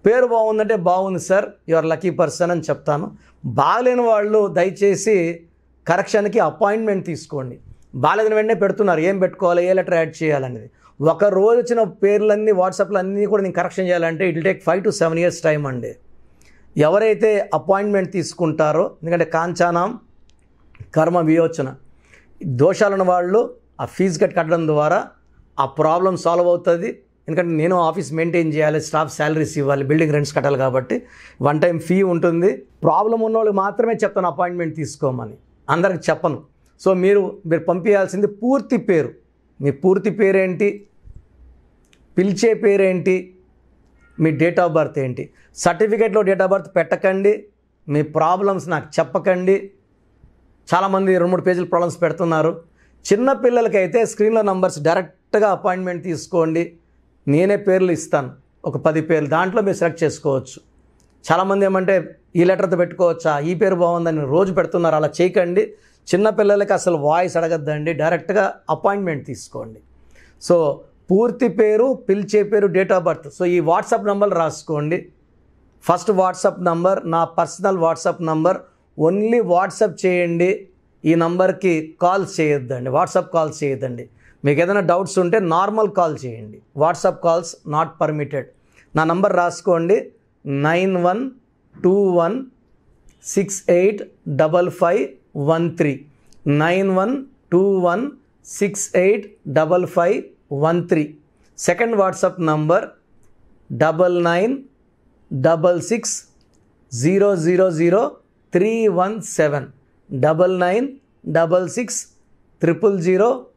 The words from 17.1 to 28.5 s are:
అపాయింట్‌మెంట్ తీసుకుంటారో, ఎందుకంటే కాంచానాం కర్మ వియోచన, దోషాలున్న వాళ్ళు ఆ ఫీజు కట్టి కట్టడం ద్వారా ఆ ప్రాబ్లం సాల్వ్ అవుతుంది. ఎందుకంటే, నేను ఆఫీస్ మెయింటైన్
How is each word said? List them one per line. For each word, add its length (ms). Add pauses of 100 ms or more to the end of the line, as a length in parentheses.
అపాయింట్‌మెంట్ 580
తీసుకుంటారో, 720
ఎందుకంటే 400
కాంచానాం 760 (960)
కర్మ 240
వియోచన, 560 (720)
దోషాలున్న 560
వాళ్ళు 520 (260)
ఆ 40
ఫీజు 340
కట్టి 180
కట్టడం 300
ద్వారా 380 (560)
ఆ 60
ప్రాబ్లం 500
సాల్వ్ 300
అవుతుంది. 560 (260)
ఎందుకంటే, 260
నేను 260
ఆఫీస్ 320
మెయింటైన్ 420